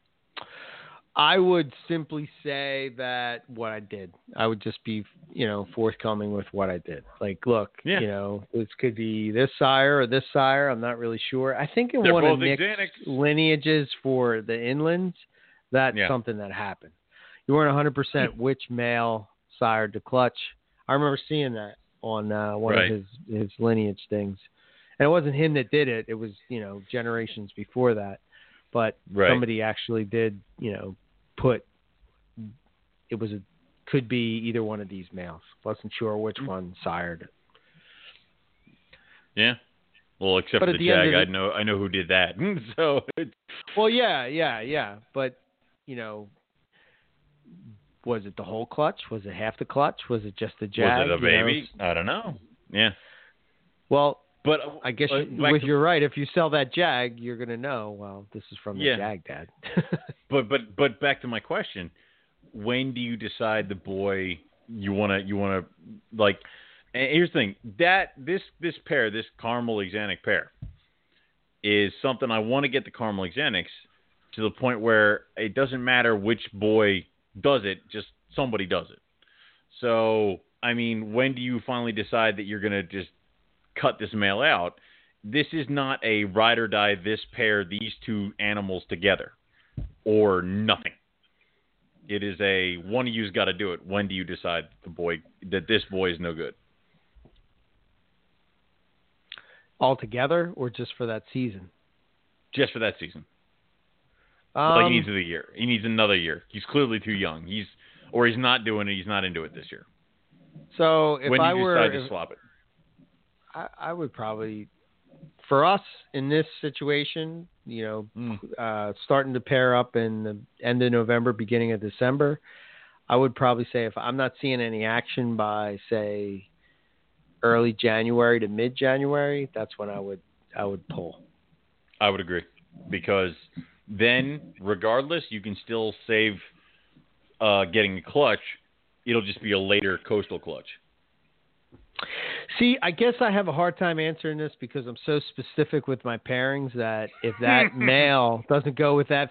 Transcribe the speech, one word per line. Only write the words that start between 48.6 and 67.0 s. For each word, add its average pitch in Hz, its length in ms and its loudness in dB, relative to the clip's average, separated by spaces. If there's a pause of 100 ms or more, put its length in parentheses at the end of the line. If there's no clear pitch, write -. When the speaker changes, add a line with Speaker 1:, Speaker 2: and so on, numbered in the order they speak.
Speaker 1:
clutch? 151 340 -2 (100)
Was 110 140 -8
it 98 80 -12
half 110 260 -6
the 131 60 -10
clutch? - 360 0 (100)
Was 110 140 -2
it 101 120 -14
just - 240 -8
the 107 60 -4
Speaker 2:
Was 101 80 -14
Speaker 1:
jag? 117 260 4
Speaker 2:
it 85 100 2
a 85 40 4
Speaker 1:
You 82 60 0
know? - 0 - (260)
Speaker 2:
baby? 135 220 0 (120)
I 87 140 0
don't 85 120 -2
know. 185 280 -4 (360)
Yeah. 107 200 2 (960)
Speaker 1:
Well, 143 320 4 (240)
Speaker 2:
But, 151 160 2
uh, 147 220 -12
Speaker 1:
I 123 100 -4
guess 139 200 0
Speaker 2:
uh, 139 60 0
Speaker 1:
you, 147 220 -4
Speaker 2:
back 147 120 4
Speaker 1:
with 151 100 4
Speaker 2:
to 135 60 -4
Speaker 1:
you're 143 120 4
right. 160 220 4
If 143 140 0
you 143 180 -4
sell 165 160 4
that 143 240 0
jag, 123 460 0
you're 120 160 -8
gonna 117 200 -8
know, 117 360 -8
well, 101 400 -14
this 107 180 -14
is 101 140 -20
from 101 140 -8
the 147 60 -4
Speaker 2:
Yeah. 131 120 2
Speaker 1:
jag, 101 280 -6
Dad. - 240 -16 (280)
<laughs> 165 220 -2 (320)
Speaker 2:
But, 135 180 2
but, 113 280 -4
but 139 220 2
back 143 240 -2
to 127 60 -10
my 110 120 -6
question. 127 500 -8 (640)
When 123 400 -2
do 120 80 -8
you 117 160 -4
decide 107 500 -2
the 101 60 -8
boy 95 680 -4 (260)
you 101 280 -6
wanna, 98 240 2
you 98 180 -4
wanna, 98 300 -2 (500)
like, 101 240 4 (540)
and 131 180 0